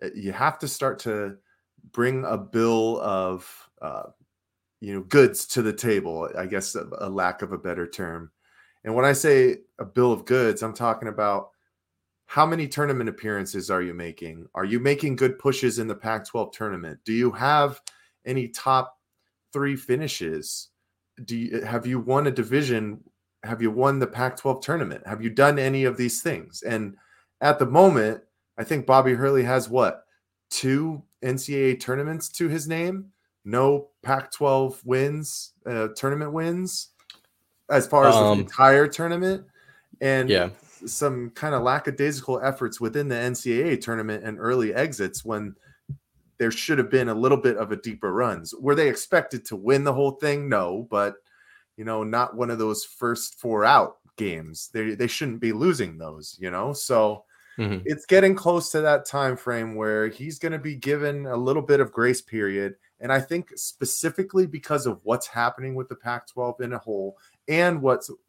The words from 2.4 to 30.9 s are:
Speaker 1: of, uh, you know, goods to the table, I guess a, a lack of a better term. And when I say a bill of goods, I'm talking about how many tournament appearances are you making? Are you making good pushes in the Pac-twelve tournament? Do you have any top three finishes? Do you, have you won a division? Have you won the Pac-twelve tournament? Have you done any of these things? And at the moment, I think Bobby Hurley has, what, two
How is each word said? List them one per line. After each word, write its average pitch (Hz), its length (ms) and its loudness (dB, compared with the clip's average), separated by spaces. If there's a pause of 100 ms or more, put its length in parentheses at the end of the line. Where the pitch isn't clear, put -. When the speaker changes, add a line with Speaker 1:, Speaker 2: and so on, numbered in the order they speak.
Speaker 1:
of, 92 680 -4 (140)
uh, 65 260 -10 (720)
you 101 140 -8
know, 95 60 -6
goods 131 440 4
to - 160 -2
the 107 120 0
table, 87 600 -2
I 95 120 -6
guess 98 260 -6
a, - 140 -8 (100)
a 98 100 -8
lack 92 360 -2
of 92 80 -8
a 92 80 -6
better 87 260 -6
term. 85 460 -10 (540)
And 110 80 -4
when 127 120 4
I 139 80 6
say 135 460 4 (200)
a 107 60 -12
bill 123 260 4
of 107 140 -2
goods, 117 360 2
I'm 110 120 -6
talking 117 340 -2
about 101 440 -2 (760)
how 151 200 2
many 160 220 0
tournament 135 420 -2
appearances 98 600 -6
are 92 100 2
you 90 120 -6
making? 82 520 -12 (100)
Are 95 100 -4
you 107 120 0
making 139 380 0
good 131 240 0
pushes 127 400 0
in 110 80 -4
the 104 80 -6
Pac-twelve 110 560 -6
tournament? 87 540 -10
Do 110 80 -2
you 117 180 2
have 143 480 0 (460)
any 127 240 -4
top 131 500 0 (540)
three 139 240 -2
finishes? 123 880 -6 (560)
Do 113 140 -8
you, 117 240 -4
have 117 260 -4
you 127 140 -2
won 131 260 2
a 135 40 2
division? 113 680 -2 (420)
Have 113 180 -6
you 110 100 2
won 135 280 2
the 127 80 0
Pac-twelve 127 540 -2
tournament? 135 460 -4
Have 110 160 -8
you 117 60 -4
done 139 300 4
any 131 260 2
of 123 100 0
these 120 260 -2
things? 104 420 -6
And 110 340 -6 (420)
at 147 200 4
the 139 60 2
moment, 135 560 6 (360)
I 113 80 -6
think 143 200 -2
Bobby 131 280 6
Hurley 135 300 4
has, 123 260 0
what, 117 340 2 (460)
two 147 520 -2 (200)